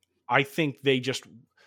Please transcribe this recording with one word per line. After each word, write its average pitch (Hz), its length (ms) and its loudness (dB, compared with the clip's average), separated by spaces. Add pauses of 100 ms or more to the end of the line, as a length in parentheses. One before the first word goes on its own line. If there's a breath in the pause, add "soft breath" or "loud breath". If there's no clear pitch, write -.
(280)
I 127 140 2
think 143 400 -4
they 135 180 2
just, 123 240 -6 (420 soft breath)